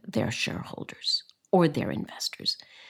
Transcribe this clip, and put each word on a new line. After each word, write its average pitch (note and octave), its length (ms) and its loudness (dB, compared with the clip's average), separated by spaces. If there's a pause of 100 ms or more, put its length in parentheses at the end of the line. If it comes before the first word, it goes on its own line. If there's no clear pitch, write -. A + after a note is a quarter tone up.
their - 240 0
shareholders - 920 -4 (280)
or F3 160 8
their - 240 0
investors. - 640 -6 (320)